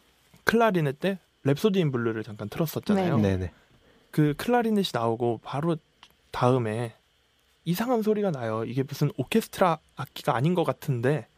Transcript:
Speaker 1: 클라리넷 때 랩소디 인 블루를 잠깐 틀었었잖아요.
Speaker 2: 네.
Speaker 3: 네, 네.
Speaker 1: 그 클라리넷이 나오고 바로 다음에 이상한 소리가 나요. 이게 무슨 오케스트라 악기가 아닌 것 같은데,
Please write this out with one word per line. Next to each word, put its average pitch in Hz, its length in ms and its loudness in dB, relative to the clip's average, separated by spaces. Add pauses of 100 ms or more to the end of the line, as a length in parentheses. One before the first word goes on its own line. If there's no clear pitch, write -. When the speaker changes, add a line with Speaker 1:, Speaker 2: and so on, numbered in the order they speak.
(440)
Speaker 1:
클라리넷 185 560 2
때 190 180 -2 (260)
랩소디 185 320 2
인 156 160 2
블루를 113 320 -2
잠깐 107 240 -10
틀었었잖아요. 175 720 0
Speaker 2:
네. 95 180 2
Speaker 3:
네, - 0 -
네. 92 160 -4 (580)
Speaker 1:
그 151 280 2
클라리넷이 226 560 0
나오고 117 500 0
바로 160 320 -2 (540)
다음에 120 640 0 (720)
이상한 220 340 0
소리가 208 300 0
나요. 113 340 -2
이게 120 180 -4
무슨 139 360 -2
오케스트라 180 600 0 (180)
악기가 - 380 -4
아닌 147 200 2
것 170 100 2
같은데, 131 640 -2 (120)